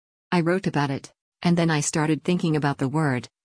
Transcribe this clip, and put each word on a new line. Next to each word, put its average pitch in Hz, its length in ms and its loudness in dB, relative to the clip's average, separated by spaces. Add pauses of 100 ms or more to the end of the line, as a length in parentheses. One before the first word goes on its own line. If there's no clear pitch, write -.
(320)
I 175 100 2
wrote 175 240 0
about 143 240 0
it, - 220 -8 (320)
and 175 120 4
then 170 140 2
I 151 120 2
started 156 420 -2
thinking 180 320 0
about 143 240 0
the 139 100 -2
word, 139 380 0 (180)